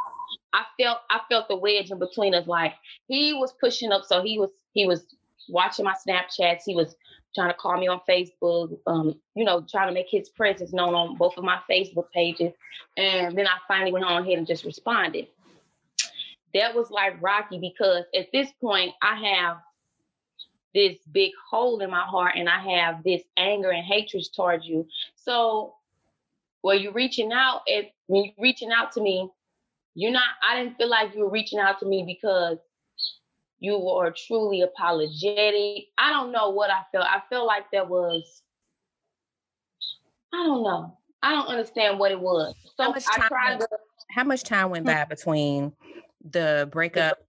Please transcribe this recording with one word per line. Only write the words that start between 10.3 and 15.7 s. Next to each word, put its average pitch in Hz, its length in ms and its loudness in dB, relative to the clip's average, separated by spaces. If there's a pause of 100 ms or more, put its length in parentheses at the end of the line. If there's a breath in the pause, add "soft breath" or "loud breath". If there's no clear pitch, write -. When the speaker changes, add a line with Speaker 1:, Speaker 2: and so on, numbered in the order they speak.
Speaker 1:
known 175 200 2
on 170 220 0
both 175 220 2
of 180 80 -6
my 180 140 0 (100)
Facebook 185 440 -2
pages. 170 400 0 (440 loud breath)
And 185 400 0
then 196 100 2
I 185 100 2 (120)
finally 190 240 0
went 185 100 0
on 180 200 2
ahead 180 140 2
and 165 100 -2
just 165 180 -2
responded. 170 640 -2 (1300 loud breath)